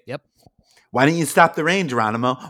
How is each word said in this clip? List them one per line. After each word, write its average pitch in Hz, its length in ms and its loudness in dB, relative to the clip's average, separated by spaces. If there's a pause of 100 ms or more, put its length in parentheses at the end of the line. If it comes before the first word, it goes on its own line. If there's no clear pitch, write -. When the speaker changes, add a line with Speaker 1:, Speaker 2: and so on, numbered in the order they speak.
Speaker 1:
Yep. 127 200 -14 (680)
Speaker 2:
Why 135 140 2
didn't 165 140 0
you 151 60 -2
stop 170 300 2
the 160 80 -4
rain, 180 240 -2
Geronimo? 120 460 0 (160)